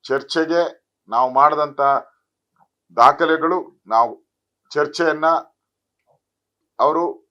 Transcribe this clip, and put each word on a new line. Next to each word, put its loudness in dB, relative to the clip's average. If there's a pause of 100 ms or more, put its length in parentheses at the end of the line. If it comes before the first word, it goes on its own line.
ಚರ್ಚೆಗೆ -2 (460)
ನಾವು -2
ಮಾಡಿದಂತ 2 (1160)
ದಾಖಲೆಗಳು, 2
ನಾವು 0 (600)
ಚರ್ಚೆಯನ್ನ -2 (1500)
ಅವರು 0 (260)